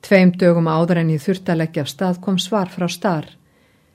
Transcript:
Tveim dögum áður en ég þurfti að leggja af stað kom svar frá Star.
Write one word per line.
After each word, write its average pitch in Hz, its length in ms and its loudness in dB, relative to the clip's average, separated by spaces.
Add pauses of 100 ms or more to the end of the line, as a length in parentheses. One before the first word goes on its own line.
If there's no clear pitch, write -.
Tveim 185 320 4
dögum 170 320 2
áður 170 320 0
en 160 160 0
ég 147 80 -4
þurfti 185 300 -4
að 165 80 0
leggja 160 260 -4
af - 60 -10
stað 180 320 -4
kom 190 180 -2
svar 196 320 -4
frá 175 160 -4
Star. 170 380 -4 (680)